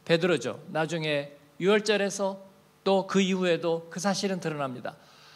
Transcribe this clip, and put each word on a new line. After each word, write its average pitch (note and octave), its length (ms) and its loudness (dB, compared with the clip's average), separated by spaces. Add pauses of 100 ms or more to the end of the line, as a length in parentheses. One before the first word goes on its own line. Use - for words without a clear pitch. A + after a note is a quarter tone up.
베드로죠. E3 640 0
나중에 D3+ 640 -2 (300)
유월절에서 G3+ 840 0 (400)
또 F#3+ 240 4
그 F#3+ 140 2
이후에도 E3+ 680 0
그 F#3 120 -12
사실은 F#3+ 400 -2
드러납니다. C#3+ 540 -6 (400)